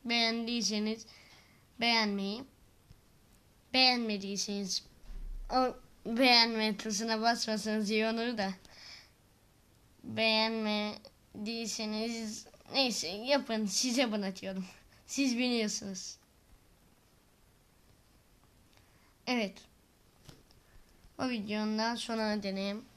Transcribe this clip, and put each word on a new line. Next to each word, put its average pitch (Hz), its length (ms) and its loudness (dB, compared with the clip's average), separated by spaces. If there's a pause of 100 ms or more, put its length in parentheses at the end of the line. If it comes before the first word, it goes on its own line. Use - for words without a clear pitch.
Beğendiyseniz 226 1000 0 (720)
beğenmeyi, 214 640 2 (1300)
beğenmediyseniz 208 1080 0 (720)
o 254 220 2 (300)
beğenme 226 720 4
tuşuna 220 440 -2
basmasanız 220 680 0
iyi 220 160 2
olur 233 320 0
da, 196 160 -2 (1500)
beğenmediyseniz 220 2500 -2 (280)
neyse 247 340 2
yapın, 226 580 0
size 240 460 2
bırakıyorum. 190 540 -4 (400)
Siz 254 320 2
biliyorsunuz. 214 800 -2 (3000)
Evet. 233 300 0 (1600)
O 254 100 0
videonun 214 500 -2
da 233 180 0
sonuna 214 460 -2
döneyim. 196 420 -4 (120)